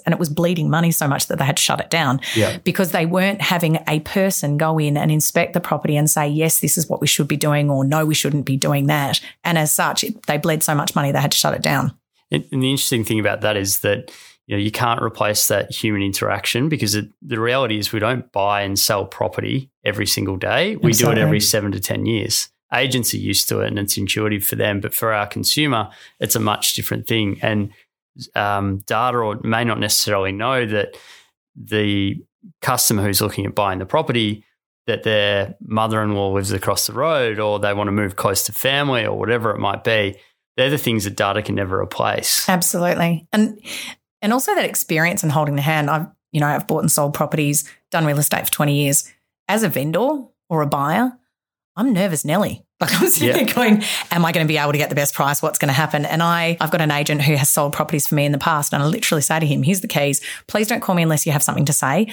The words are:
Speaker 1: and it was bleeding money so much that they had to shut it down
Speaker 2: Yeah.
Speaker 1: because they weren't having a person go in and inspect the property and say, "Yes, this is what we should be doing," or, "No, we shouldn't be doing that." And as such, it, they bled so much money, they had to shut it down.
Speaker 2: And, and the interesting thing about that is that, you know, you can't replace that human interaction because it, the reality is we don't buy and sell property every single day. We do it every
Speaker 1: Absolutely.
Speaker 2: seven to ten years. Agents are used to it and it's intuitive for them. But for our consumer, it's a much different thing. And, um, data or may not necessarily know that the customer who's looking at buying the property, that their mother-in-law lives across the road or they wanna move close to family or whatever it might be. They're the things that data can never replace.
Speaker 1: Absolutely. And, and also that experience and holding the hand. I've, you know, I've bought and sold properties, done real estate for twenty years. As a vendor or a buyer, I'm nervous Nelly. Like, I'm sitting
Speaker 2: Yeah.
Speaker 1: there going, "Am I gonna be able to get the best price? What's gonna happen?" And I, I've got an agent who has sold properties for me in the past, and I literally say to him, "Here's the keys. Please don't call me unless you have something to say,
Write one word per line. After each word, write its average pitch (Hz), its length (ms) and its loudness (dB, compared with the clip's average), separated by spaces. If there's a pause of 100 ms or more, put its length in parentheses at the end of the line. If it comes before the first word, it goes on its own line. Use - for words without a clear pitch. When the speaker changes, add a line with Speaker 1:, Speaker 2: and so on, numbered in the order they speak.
Speaker 1:
and - 80 2
it 165 60 0
was 175 100 0
bleeding 170 400 0
money 165 220 4
so 160 180 0
much 143 200 0
that - 100 -4
they 139 80 2
had 139 100 2
to - 60 0
shut - 180 2
it - 80 -8
down 143 320 2 (160)
Speaker 2:
Yeah. 95 260 2
Speaker 1:
because 180 300 0
they 170 140 2
weren't 185 340 0
having 165 380 2 (100)
a 156 120 2
person 156 580 0
go 160 200 2
in 147 200 2
and 156 120 2
inspect 151 440 2
the 175 60 2
property 156 360 0
and 147 140 2
say, 147 180 2
"Yes, 156 320 2
this - 160 2
is 160 100 -2
what - 140 -4
we 151 60 0
should 147 220 2
be 151 100 0
doing," 147 320 2
or, 135 160 2
"No, 151 180 2
we 156 100 2
shouldn't 143 300 0
be 135 140 0
doing 143 300 2
that." 143 340 0 (200)
And 170 140 2
as 156 160 2
such, - 320 0
it, - 220 -8
they 147 100 0
bled 156 260 0
so 156 120 0
much 143 200 -2
money, 143 180 2
they 139 60 0
had 139 140 0
to - 60 2
shut - 160 2
it - 80 -6
down. - 320 0 (360)
Speaker 2:
And, - 220 -2
and 135 100 -2
the 131 80 0
interesting 135 340 0
thing 110 160 0
about 101 200 -2
that 107 160 0
is 98 220 -2
that, 104 340 -2 (340)
you 107 100 -4
know, 101 60 -2
you 104 100 -2
can't 120 280 0
replace 107 460 0
that 98 260 -2
human 104 300 -2
interaction 101 680 -2
because 117 280 -2
it, 107 100 -4 (160)
the 120 160 -6
reality 117 400 0
is 104 140 -4
we 110 80 -2
don't 120 320 -2
buy 101 300 0
and 98 140 -4
sell 98 280 0
property 110 640 -4 (140)
every 104 240 -2
single 98 280 -2
day. 123 380 0
We 120 180 2
do 117 120 4
it 113 140 2
every 107 180 4
Speaker 1:
Absolutely. 104 40 2
Speaker 2:
seven 104 320 0
to 98 60 -4
ten 101 260 -4
years. 104 440 -2 (260)
Agents 123 400 0
are 107 40 -4
used 101 320 0
to 107 100 0
it 107 80 -2
and 110 100 -2
it's 101 180 -2
intuitive 104 480 -2
for - 120 -4
them. 107 240 0
But 107 120 -8
for 113 200 -2
our 104 160 0
consumer, 117 600 0 (280)
it's 117 160 -2
a 117 60 0
much 107 340 0
different 110 320 -6
thing. 104 360 0
And, 107 280 0 (640)
um, 101 440 0 (100)
data 120 300 0
or 107 260 -2
may 113 180 0
not 113 160 -2
necessarily 104 540 0
know 120 340 -2
that 104 300 -2 (580)
the 104 600 -2 (440)
customer 117 440 0
who's 98 160 0
looking 98 260 -2
at - 80 -8
buying 98 240 0
the 92 80 -6
property, 117 580 -2 (440)
that 110 160 -4
their 101 500 0 (100)
mother-in-law 107 680 0
lives 98 180 -2
across 98 380 -2
the - 40 -8
road 123 460 -2
or 104 220 0
they 101 120 0
wanna 101 200 -2
move 101 240 -2
close 101 300 0
to 110 60 -6
family 135 540 0
or 104 100 -2
whatever 107 360 0
it 107 80 -4
might 101 240 -2
be. 104 320 0 (400)
They're 131 140 2
the 147 60 2
things 113 280 0
that 101 100 -4
data 101 260 0
can 104 140 -4
never 98 260 -2
replace. - 680 -2
Speaker 1:
Absolutely. 175 840 0
And, 214 280 2 (600)
and 208 120 2
also 269 200 0
that 330 120 2
experience 170 560 0
and 156 100 0
holding 147 240 0
the 139 60 0
hand. 151 260 0
I've, 151 180 0 (240)
you 156 100 0
know, 147 60 2
I've 147 200 -2
bought 156 140 0
and 151 120 2
sold 147 220 0
properties, 147 500 0 (260)
done 165 140 2
real 147 140 2
estate - 260 0
for - 80 -2
twenty 147 300 2
years. 143 280 0 (380)
As 214 140 2
a 208 80 2
vendor 160 400 0 (400)
or 160 100 2
a 147 60 2
buyer, 156 460 2 (640)
I'm 240 200 2
nervous 180 280 2
Nelly. 165 400 0 (180)
Like, 165 180 0
I'm 339 120 4
sitting - 180 2
Speaker 2:
Yeah. 262 160 4
Speaker 1:
there 214 100 -2
going, 214 300 4 (260)
"Am 170 140 4
I 165 80 2
gonna 165 140 2
be 151 100 2
able 147 160 2
to 143 60 0
get 147 100 0
the - 60 -4
best 143 200 0
price? 143 280 2
What's 156 160 -2
gonna 143 160 2
happen?" 151 320 0
And 160 160 0
I, 170 400 2
I've 156 80 0
got 165 100 2
an 156 100 2
agent 147 300 0
who 147 160 4
has 139 140 2
sold 143 240 0
properties 151 320 0
for - 80 0
me 147 100 2
in 147 80 2
the 143 60 0
past, 147 340 0
and 147 100 0
I 143 40 2
literally 156 340 0
say 160 180 0
to 160 60 2
him, 139 180 2
"Here's 180 200 2
the - 40 -8
keys. 143 360 0 (240)
Please 214 200 0
don't 226 140 -2
call 196 140 0
me 170 80 4
unless 160 240 2
you 160 60 2
have 143 100 2
something 143 240 0
to 147 80 2
say, 147 380 2